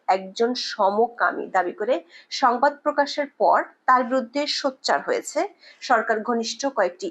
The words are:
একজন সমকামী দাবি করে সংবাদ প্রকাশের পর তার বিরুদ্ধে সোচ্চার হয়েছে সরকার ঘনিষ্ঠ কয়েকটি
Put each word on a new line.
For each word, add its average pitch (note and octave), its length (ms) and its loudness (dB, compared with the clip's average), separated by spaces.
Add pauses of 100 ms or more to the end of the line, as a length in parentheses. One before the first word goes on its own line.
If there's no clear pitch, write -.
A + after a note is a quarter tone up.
একজন F#3+ 420 0 (180)
সমকামী G#3 840 0
দাবি F3+ 240 0
করে A3+ 220 -2 (360)
সংবাদ B3+ 500 2
প্রকাশের C#4+ 460 -2 (100)
পর F#3+ 200 4 (280)
তার B3+ 180 6
বিরুদ্ধে B3+ 380 -2 (120)
সোচ্চার C4 480 -2
হয়েছে - 380 -2 (420)
সরকার A3+ 400 2
ঘনিষ্ঠ A3+ 400 -4 (140)
কয়েকটি F#3 360 -2